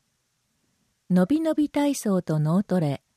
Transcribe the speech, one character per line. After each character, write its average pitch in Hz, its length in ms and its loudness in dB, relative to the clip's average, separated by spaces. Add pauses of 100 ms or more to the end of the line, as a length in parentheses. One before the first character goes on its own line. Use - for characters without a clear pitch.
(1080)
の 180 160 4
び 302 160 0
の 320 120 0
び 302 160 0
体 285 240 0
操 190 280 -2
と 156 180 -2
脳 160 240 0
ト 185 160 -2
レ。 143 240 -2 (140)